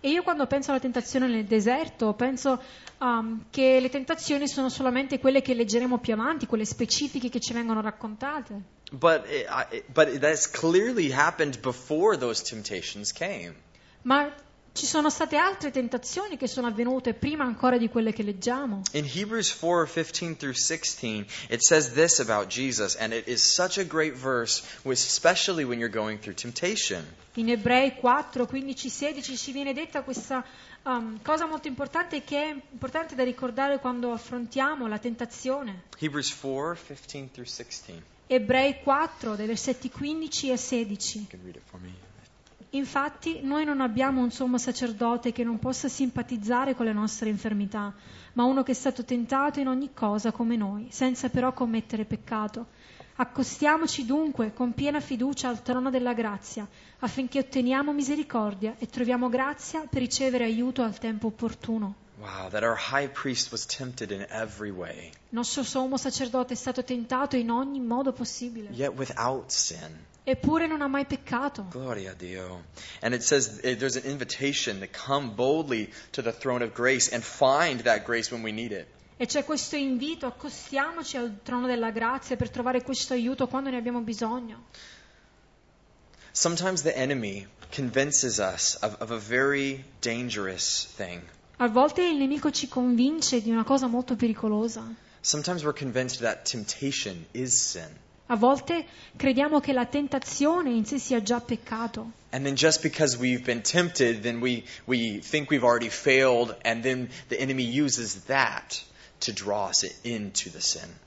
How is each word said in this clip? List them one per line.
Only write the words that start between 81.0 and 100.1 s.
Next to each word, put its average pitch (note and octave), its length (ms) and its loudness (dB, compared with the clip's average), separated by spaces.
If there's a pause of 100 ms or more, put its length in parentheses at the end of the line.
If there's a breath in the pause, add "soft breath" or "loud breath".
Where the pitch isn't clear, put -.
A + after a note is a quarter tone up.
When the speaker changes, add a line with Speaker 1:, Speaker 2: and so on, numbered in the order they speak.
Speaker 1:
al A#3 260 -6
trono B3 240 -2
della A#3 240 0
grazia A#3 460 -2
per A#3+ 140 -2
trovare B3 340 0
questo C4 300 -2
aiuto B3 340 0
quando C4+ 220 -2
ne B3+ 60 -2
abbiamo A#3+ 240 -2
bisogno. A3+ 680 -6 (1600 loud breath)
Speaker 2:
Sometimes F3 520 0
the D#3 120 2
enemy A2+ 540 -2 (260)
convinces B2 640 2
us F#2+ 420 0
of, G#2+ 200 -2
of A2+ 100 -6
a A2+ 80 -4
very C3+ 640 0 (160)
dangerous G#2+ 920 -2
thing. F2+ 260 -8 (360)
Speaker 1:
A B3 100 2
volte C#4 360 4
il E4+ 140 4
nemico C#4 360 0
ci - 160 -4
convince B3+ 720 2
di A3 80 0
una A3+ 140 2
cosa C4 240 2
molto B3 260 0
pericolosa. A3 720 0 (360 loud breath)
Speaker 2:
Sometimes D#3 440 0
we're D3 120 2
convinced B2+ 440 -2
that A2+ 280 0
temptation G#2 840 -4
is B2+ 380 0
sin. D#2+ 280 -10 (280)
Speaker 1:
A A#3+ 100 0
volte C#4 500 4 (280 loud breath)
crediamo C#4 460 4
che C#4 140 0
la B3 100 4
tentazione C#4+ 840 2